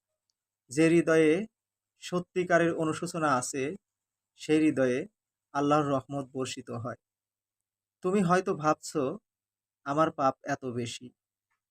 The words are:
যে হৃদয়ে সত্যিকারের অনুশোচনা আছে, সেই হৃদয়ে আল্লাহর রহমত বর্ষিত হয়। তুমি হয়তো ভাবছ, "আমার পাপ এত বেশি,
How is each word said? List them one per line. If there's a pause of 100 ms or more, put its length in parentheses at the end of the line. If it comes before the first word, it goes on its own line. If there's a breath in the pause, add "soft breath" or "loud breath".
(680)
যে
হৃদয়ে (540)
সত্যিকারের
অনুশোচনা
আছে, (600)
সেই
হৃদয়ে (440)
আল্লাহর
রহমত
বর্ষিত
হয়। (1040)
তুমি
হয়তো
ভাবছ, (880)
"আমার
পাপ
এত
বেশি, (600)